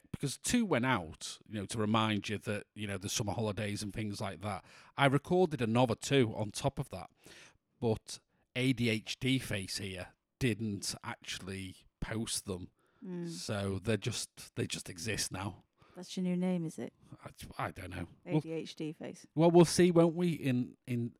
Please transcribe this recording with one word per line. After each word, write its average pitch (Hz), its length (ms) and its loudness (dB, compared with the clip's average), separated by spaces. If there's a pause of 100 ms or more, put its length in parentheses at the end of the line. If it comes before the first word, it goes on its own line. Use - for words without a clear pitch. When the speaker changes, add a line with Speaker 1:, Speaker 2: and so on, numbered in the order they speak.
(100)
Speaker 1:
because - 260 -6
two 240 300 2
went 131 180 2
out, 95 540 -2 (100)
you 107 120 -6
know, 95 60 -4
to 117 120 -4
remind 107 500 2
you 104 100 -4
that, 104 260 -6 (100)
you 104 140 -8
know, 98 100 -6
the 101 100 -6
summer 104 240 -2
holidays 104 520 -2
and 98 100 -8
things 104 260 -6
like 98 200 -6
that. 98 240 -6 (340)
I 139 80 6
recorded 143 560 2
another 117 320 4
two 127 420 4
on 107 140 -2
top - 300 -4
of - 100 -10
that, 90 180 -12 (720)
but - 380 -2 (380)
A 127 160 4
D 117 180 2
H 110 300 -2
D 131 180 4
face 101 400 -4
here 92 300 -8 (320)
didn't 107 640 0
actually 95 720 -8 (240)
post - 460 -4
them. 92 240 -6 (360)
Speaker 2:
Mm. 175 240 -6
Speaker 1:
So 101 500 -2
they're 107 160 2
just, - 600 -6
they 113 100 -2
just - 240 -8
exist 95 400 -4
now. 95 320 -6 (320)
Speaker 2:
That's - 220 -12
your 185 80 0
new 180 120 2
name, 180 300 0
is 156 140 -10
it? - 120 -8 (320)
Speaker 1:
I, - 420 -8
I 87 40 -6
don't 92 200 -10
know. 90 180 -8 (180)
We'll 156 120 2
Speaker 2:
A - 20 2
D 160 140 -4
H - 200 -8
D 156 180 -6
face. - 320 -14 (120)
Speaker 1:
well, 165 160 8
we'll 175 120 12
see, 175 280 6
won't 165 240 6
we, 175 160 0
in, 123 420 0 (140)
in 120 320 -2